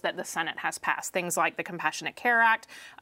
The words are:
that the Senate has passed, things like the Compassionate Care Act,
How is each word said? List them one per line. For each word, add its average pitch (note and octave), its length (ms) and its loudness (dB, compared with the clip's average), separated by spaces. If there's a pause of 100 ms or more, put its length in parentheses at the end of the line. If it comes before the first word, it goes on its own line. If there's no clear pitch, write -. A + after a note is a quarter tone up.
that E3 140 -2
the F3 60 -6
Senate D#3+ 360 -4
has E3 200 -4
passed, - 340 -2
things F3 240 -2
like E3 200 2
the E3+ 80 -2
Compassionate D#3+ 500 -4
Care A#3+ 260 4
Act, A3+ 280 4 (340)